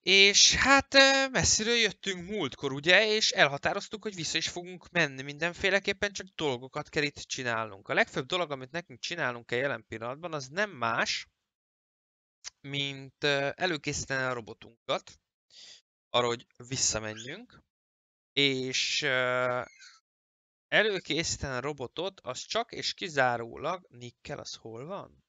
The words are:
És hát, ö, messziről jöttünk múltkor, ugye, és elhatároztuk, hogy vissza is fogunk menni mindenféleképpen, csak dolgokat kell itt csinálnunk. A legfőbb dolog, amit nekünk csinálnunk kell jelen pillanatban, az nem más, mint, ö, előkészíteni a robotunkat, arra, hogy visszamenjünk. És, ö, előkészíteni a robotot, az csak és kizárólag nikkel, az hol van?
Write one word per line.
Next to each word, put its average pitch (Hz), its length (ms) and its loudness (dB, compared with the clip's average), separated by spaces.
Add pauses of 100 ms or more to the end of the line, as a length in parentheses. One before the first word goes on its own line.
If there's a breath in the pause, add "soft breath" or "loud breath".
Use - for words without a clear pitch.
És 196 540 8
hát, 269 400 4
ö, 269 340 8
messziről 214 460 2
jöttünk 190 540 -2
múltkor, 147 440 -4
ugye, 180 340 4
és 214 240 0
elhatároztuk, 180 720 0
hogy 214 120 -8
vissza 165 220 -6
is 160 120 -2
fogunk 175 400 -10
menni 139 340 0
mindenféleképpen, 190 880 -2
csak 190 140 -10
dolgokat 135 640 -4
kell 151 140 -2
itt 143 140 -4
csinálnunk. 113 720 -6
A 131 60 -2
legfőbb 180 320 0
dolog, 170 240 -2
amit 131 200 -10
nekünk 143 300 -12
csinálnunk 123 460 -4
kell 120 120 -2
jelen 123 280 -2
pillanatban, 131 460 -8
az 135 160 -8
nem 196 220 -4
más, 123 580 -2 (1300)
mint, 139 640 -8
ö, 139 300 2
előkészíteni 147 680 -2
a 127 100 0
robotunkat, 113 880 -10 (880 loud breath)
arra, 120 180 2
hogy 120 200 -2 (100)
visszamenjünk. 117 1040 -6 (720)
És, 131 680 0
ö, 127 600 0 (1080 loud breath)
előkészíteni 160 840 0
a 123 60 -2
robotot, 147 600 -8
az 123 180 -8
csak - 340 -6
és - 220 -6
kizárólag 139 960 -2
nikkel, 120 500 -14
az - 160 -12
hol 113 300 -14
van? 170 440 -14